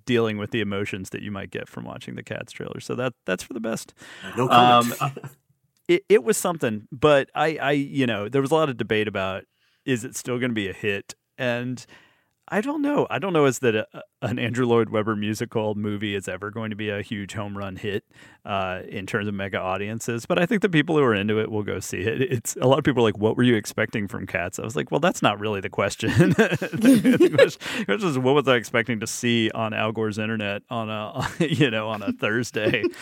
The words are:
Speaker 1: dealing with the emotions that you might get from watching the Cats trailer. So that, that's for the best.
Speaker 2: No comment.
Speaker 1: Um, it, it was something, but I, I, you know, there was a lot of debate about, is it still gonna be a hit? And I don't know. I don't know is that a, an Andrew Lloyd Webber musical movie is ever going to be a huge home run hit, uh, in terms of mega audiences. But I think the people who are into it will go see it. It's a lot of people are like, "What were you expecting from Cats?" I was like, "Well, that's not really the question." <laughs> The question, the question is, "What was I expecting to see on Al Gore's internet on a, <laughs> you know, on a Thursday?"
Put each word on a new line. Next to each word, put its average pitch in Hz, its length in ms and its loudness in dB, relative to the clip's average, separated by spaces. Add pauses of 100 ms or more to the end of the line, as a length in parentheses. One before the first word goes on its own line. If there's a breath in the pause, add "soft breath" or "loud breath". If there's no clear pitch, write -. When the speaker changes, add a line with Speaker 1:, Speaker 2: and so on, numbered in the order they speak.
Speaker 1:
dealing 113 320 2
with 104 140 -6
the 117 80 0
emotions 101 500 -6
that - 120 -10
you 104 100 -8
might 95 180 -10
get - 180 -10
from - 160 -12
watching - 300 -12
the 120 80 -10
Cats - 300 -10
trailer. - 260 -12
So 127 160 -8
that, 123 200 -4 (120)
that's 185 160 -4
for - 120 -12
the 226 60 -8
best. - 320 -8 (440 loud breath)
Speaker 2:
No 123 100 2
comment. 123 560 6
Speaker 1:
Um, 139 140 -4 (720)
it, 175 200 2
it 202 140 6
was 214 140 0
something, 135 560 -2
but 143 420 4
I, 151 220 0
I, 135 160 0
you 139 340 0
know, 104 220 -2
there 135 120 2
was 135 120 0
a - 20 6
lot 160 140 4
of 123 80 -4
debate 107 320 0
about, 95 340 -4 (420)
is 127 200 -2
it 131 100 -12
still 123 240 -4
gonna 123 140 -2
be 104 160 -2
a 90 40 -6
hit? 101 440 -6 (200)
And 123 480 -4 (640 soft breath)
I 190 140 -2
don't 285 220 -2
know. 285 260 0
I 120 100 -2
don't 190 140 -4
know 151 140 4
is 131 140 0
that 117 140 2
a, 107 120 -2 (340)
an 123 180 -4
Andrew 120 280 0
Lloyd 117 240 4
Webber 107 260 -2
musical 107 580 -4
movie 104 400 -4
is 98 140 -6
ever 95 220 -6
going 110 180 -8
to 104 80 -8
be 104 140 -6
a 101 100 -4
huge 101 320 -8
home 104 240 -8
run 98 200 -10
hit, 101 280 -6 (400 soft breath)
uh, 92 420 -4
in 98 200 -10
terms 104 220 -2
of 104 40 -4
mega 98 260 -4
audiences. 104 680 -4
But 175 120 0
I 175 60 2
think 196 160 0
the 214 80 2
people 160 260 2
who 147 80 6
are 120 120 4
into 107 260 2
it 110 100 -2
will 107 120 -2
go 98 180 -6
see 98 200 -8
it. 110 200 0
It's - 360 -2
a 131 100 2
lot 135 120 6
of 151 60 0
people 123 180 4
are 110 60 6
like, 98 80 0
"What 107 220 0
were 123 60 4
you 123 120 6
expecting 107 520 -2
from 98 180 -8
Cats?" 92 320 -4
I - 40 -6
was 113 140 -8
like, 147 140 -2
"Well, 151 100 2
that's 180 220 0
not 104 180 2
really 104 220 -2
the 101 80 -6
question." 104 400 0
<laughs> 170 240 6
The 220 1000 4
question, - 280 4 (160 loud breath)
the 220 80 -2
question 202 240 0
is, 131 80 0
"What 127 160 4
was 139 120 4
I 131 100 6
expecting 113 440 0
to 113 60 -6
see 117 460 0
on 113 200 -4
Al 110 200 -2
Gore's 107 260 -2
internet 107 500 -4
on 113 220 -6
a, 110 360 -6 (140)
<laughs> - 20 2
you 147 280 2
know, 110 180 -2
on 107 140 -6
a 101 100 -4
Thursday?" 110 720 -2 (180)